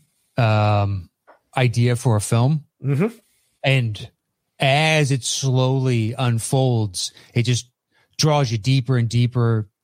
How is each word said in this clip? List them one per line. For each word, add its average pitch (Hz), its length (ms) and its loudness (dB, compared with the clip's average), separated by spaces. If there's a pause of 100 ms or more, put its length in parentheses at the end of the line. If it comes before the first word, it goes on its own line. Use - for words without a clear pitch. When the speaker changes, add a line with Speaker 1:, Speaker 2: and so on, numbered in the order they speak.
(380)
Speaker 1:
um, 104 720 0 (460)
idea 120 400 2
for 117 220 0
a 98 40 -2
film. 131 440 0 (180)
Speaker 2:
Mm-hmm. 143 240 0 (560)
Speaker 1:
And 123 480 -2 (480)
as 151 520 2
it 135 120 -2
slowly 127 960 0
unfolds, 120 960 -2 (220)
it 120 100 0
just 120 260 -4 (480)
draws 147 340 0
you 117 60 -2
deeper 131 380 0
and 117 140 0
deeper, 120 580 0 (160)